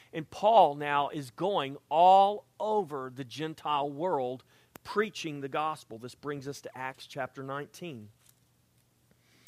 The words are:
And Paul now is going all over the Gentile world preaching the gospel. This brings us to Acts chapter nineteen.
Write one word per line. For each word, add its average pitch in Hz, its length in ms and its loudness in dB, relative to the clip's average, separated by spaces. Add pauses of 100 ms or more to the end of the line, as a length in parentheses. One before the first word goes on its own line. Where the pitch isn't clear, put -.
(120)
And 156 200 -8
Paul 196 420 6
now 147 360 0
is 139 200 -8
going 147 480 -2 (120)
all 190 560 6 (140)
over 156 560 -4
the 135 80 -10
Gentile 147 680 -4
world 139 520 -2 (400)
preaching 165 580 -4
the 139 60 -8
gospel. 151 520 -6
This 120 160 -16
brings 143 320 -10
us 139 140 -12
to - 140 -14
Acts 131 300 -12
chapter 135 380 -10
nineteen. 135 680 -12 (1400)